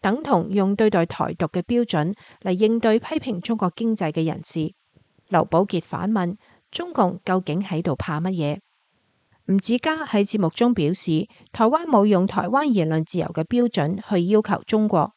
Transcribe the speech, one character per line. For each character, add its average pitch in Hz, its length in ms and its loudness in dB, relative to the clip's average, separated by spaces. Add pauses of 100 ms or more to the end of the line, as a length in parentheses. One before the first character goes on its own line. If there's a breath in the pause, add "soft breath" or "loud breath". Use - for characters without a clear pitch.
等 226 220 -2
同 214 260 0
用 196 260 2
對 214 140 4
待 185 160 2
台 - 300 -4
獨 165 140 -2
嘅 180 120 -4
標 240 220 0
準 175 320 -2 (260 loud breath)
嚟 185 120 -2
應 220 280 2
對 220 180 4
批 311 180 -4
評 240 240 -4
中 226 180 -4
國 185 180 0
經 226 180 -2
濟 175 160 -2
嘅 160 140 -2
人 160 180 -4
士。 160 300 -6 (560)
劉 175 160 2
寶 175 200 2
傑 170 180 -4
反 - 280 -6
問： 190 260 -2 (340 soft breath)
「中 349 220 -10
共 180 320 0
究 185 200 0
竟 185 180 -4
喺 175 200 -4
度 151 120 0
怕 151 260 -6
乜 180 100 -2
嘢？」 165 280 -2 (880)
吳 190 120 2
子 226 200 0
嘉 311 260 -2
喺 208 200 2
節 214 160 -2
目 170 80 2
中 240 260 2
表 156 180 0
示， 170 360 -2 (240 soft breath)
台 233 120 0
灣 302 200 2
冇 247 200 4
用 196 220 4
台 - 200 -2
灣 269 180 0
言 208 240 2
論 160 160 0
自 175 140 -6
由 160 80 -2
嘅 165 180 -4
標 240 240 2
準 185 400 -2
去 175 180 0
要 214 140 4
求 202 260 -2
中 214 220 2
國 170 280 2